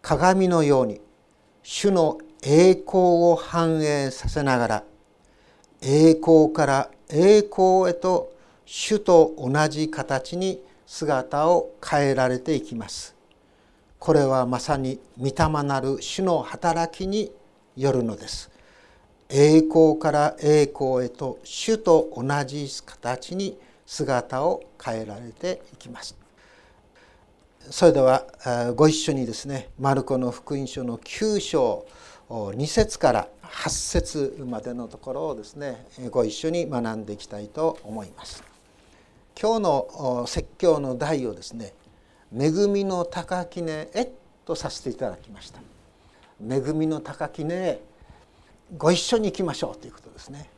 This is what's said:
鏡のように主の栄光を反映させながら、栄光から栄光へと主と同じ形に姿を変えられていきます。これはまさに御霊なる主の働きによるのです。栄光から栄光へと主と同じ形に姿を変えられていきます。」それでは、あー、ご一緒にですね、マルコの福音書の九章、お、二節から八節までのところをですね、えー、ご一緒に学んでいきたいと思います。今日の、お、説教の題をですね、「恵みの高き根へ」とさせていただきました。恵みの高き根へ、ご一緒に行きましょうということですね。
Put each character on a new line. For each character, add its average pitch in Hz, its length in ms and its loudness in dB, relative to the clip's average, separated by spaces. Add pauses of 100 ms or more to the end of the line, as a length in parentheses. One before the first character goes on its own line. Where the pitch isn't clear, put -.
鏡 185 480 4
の 165 140 4
よ 139 220 4
う - 20 -2
に 104 160 -8 (600)
主 - 280 -2
の 165 260 2 (260)
栄 160 280 6
光 185 240 2
を 175 420 6
反 165 480 0
映 143 260 0
さ - 200 -8
せ 151 120 -2
な 131 140 2
が 120 100 2
ら、 110 180 -2 (1000)
栄 156 320 6
光 156 360 6
か 156 140 0
ら 139 260 0 (200)
栄 196 320 6
光 185 480 2
へ - 20 -2
と 175 400 -2 (320)
主 - 340 -4
と 165 380 6
同 147 320 0
じ 156 220 -4
形 139 480 -6
に 190 260 -4 (220)
姿 147 600 -2
を 170 240 2 (140)
変 143 260 2
え - 20 2
ら 127 140 2
れ 127 100 -2
て 151 160 -4
い 131 80 -4
き - 120 -14
ま 113 140 -10
す。 - 260 -16 (840)
こ 160 160 0
れ 147 100 6
は 131 220 2
ま 123 120 -4
さ 143 200 -2
に 131 200 -4 (200)
御 127 80 -4
霊 156 380 0
な 139 180 -2
る 135 180 -4
主 - 220 -6
の 175 180 2
働 165 500 -4
き 190 160 -10
に 208 240 -4 (460)
よ 131 160 0
る 123 100 0
の 110 140 -4
で 104 100 -16
す。 - 220 -12 (840)
栄 151 280 8
光 156 360 6
か 156 140 0
ら 147 300 2
栄 147 260 4
光 131 380 -2
へ 120 40 -6
と - 360 -10
主 - 340 -4
と 170 380 4
同 127 80 -6 (200)
じ 139 240 -10 (160)
形 - 520 -8
に 196 200 -6 (300)
姿 131 560 -4
を 175 220 -2 (200)
変 113 180 -6
え - 20 -10
ら 104 160 -14
れ 120 100 -18
て - 320 -10 (100)
い - 40 -20
き - 120 -20
ま 120 140 -18
す。」 - 140 -16 (1500)
そ - 160 4
れ 156 60 10
で 139 80 4
は、 131 260 4 (160)
あ 131 60 -6 (220)
ー、 120 40 -4
ご 156 140 6
一 156 60 2
緒 156 180 -4
に 131 140 -2
で 113 80 -8
す - 100 -12
ね、 139 340 -10
マ 135 160 0
ル 135 80 0
コ 131 160 -2
の 123 140 -4
福 - 220 -12
音 139 120 -6
書 131 160 -12
の 120 220 -8
九 214 340 -4
章、 120 480 -2 (420)
お、 104 240 -10
二 131 140 -4
節 220 320 0
か 131 140 4
ら 110 160 0 (120)
八 - 320 -8
節 147 720 -4
ま 120 160 -8
で 123 140 -10
の 120 140 -12
と - 100 -20
こ 131 140 -12
ろ 151 160 -6
を 139 80 -6
で 107 80 -14
す - 100 -20
ね、 139 320 -12 (140)
え 123 80 -12
ー、 - 20 -10
ご 123 140 0
一 107 100 -4
緒 160 160 -6
に 165 180 -4
学 120 280 -6
ん 110 100 -12
で 104 60 -12
い 104 40 -10
き - 100 -20
た 101 120 -14
い 104 80 -14
と - 380 -4
思 107 200 -12
い - 60 -20
ま - 140 -20
す。 - 180 -18 (1000)
今 226 180 0
日 - 20 -2
の、 135 640 -2
お、 120 40 -6
説 - 220 -6 (100)
教 156 220 4
の 131 180 -6
題 147 300 -2
を 98 80 -8
で - 60 -18
す - 100 -18
ね、 110 200 -14 (640)
「恵 143 140 0 (160)
み 202 180 0
の 180 200 -2
高 175 400 -6
き 175 180 -12
根 156 320 -8
へ」 247 180 -4 (320)
と 160 120 -6
さ - 140 -8
せ - 120 -16
て 131 80 -8
い 127 60 -10
た 127 120 -6
だ 90 100 -10
き - 120 -20
ま 98 100 -20
し - 100 -20
た。 - 100 -20 (840)
恵 131 280 -4
み 156 160 -2
の 156 100 -4
高 151 300 -10
き 160 160 -12
根 165 100 -6
へ、 180 360 -6 (840)
ご 151 160 2
一 170 80 2
緒 - 180 -2
に 208 140 -2
行 - 20 -10
き - 80 -6
ま 160 100 -4
し - 120 -6
ょ - 80 -8
う - 40 -16
と - 120 -20
い - 20 -18
う - 20 -20
こ - 80 -20
と - 100 -20
で - 100 -20
す - 80 -20
ね。 143 300 -18